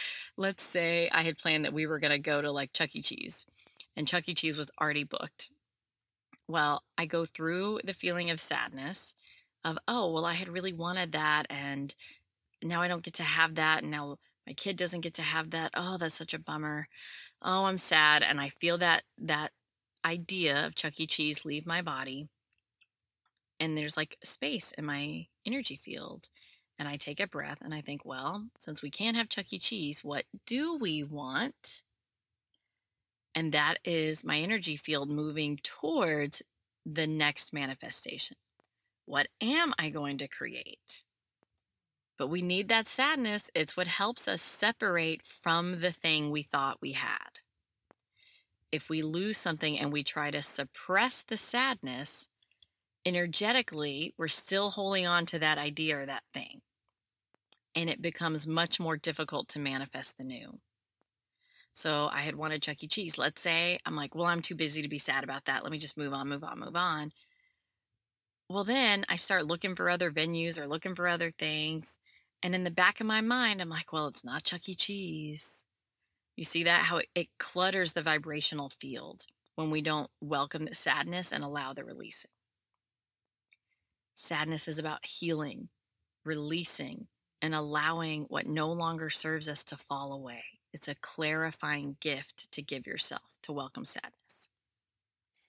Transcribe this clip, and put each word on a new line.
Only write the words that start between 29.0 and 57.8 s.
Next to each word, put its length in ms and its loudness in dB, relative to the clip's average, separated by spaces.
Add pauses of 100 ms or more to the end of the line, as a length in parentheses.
have 140 0
Chuck 200 -4
E. 80 -6
Cheese, 460 -2
what 220 -4 (180)
do 320 0
we 260 0
want?" 760 -4 (1500)
And 180 0
that 300 4
is 400 0
my 180 0
energy 360 0
field 320 0
moving 540 0
towards 800 0 (420)
the 220 0
next 480 0
manifestation. 800 -6 (720)
What 220 2 (120)
am 380 4
I 100 0
going 300 -2
to 100 -4
create? 760 -10 (1160)
But 100 0
we 140 0
need 260 2
that 200 6
sadness. 640 2
It's 200 2
what 120 0
helps 420 0
us 140 2
separate 800 2
from 580 0
the 120 2
thing 380 2
we 120 0
thought 400 0
we 100 -4
had. 480 -4 (1300)
If 200 -4
we 100 0
lose 380 0
something 400 0
and 120 0
we 140 0
try 260 0
to 120 -2
suppress 800 2
the 160 -4
sadness, 920 -2 (800)
energetically, 1120 2
we're 100 0
still 440 4
holding 340 4
on 200 6
to 120 -4
that 180 6
idea 440 0
or 40 -4
that 200 -6 (100)
thing. 260 -10 (1160)
And 160 2